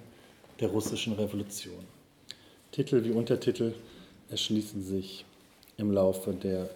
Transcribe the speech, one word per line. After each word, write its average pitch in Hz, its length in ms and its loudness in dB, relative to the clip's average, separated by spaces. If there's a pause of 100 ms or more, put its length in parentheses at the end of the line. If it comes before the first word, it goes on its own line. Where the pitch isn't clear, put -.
(600)
der 107 100 2
russischen 107 420 0
Revolution. 98 720 -4 (880)
Titel 131 320 4
wie 113 80 2
Untertitel 117 640 2 (540)
erschließen 107 540 -2
sich 95 420 -6 (520)
im 104 160 2
Laufe 95 400 4
der 92 440 -2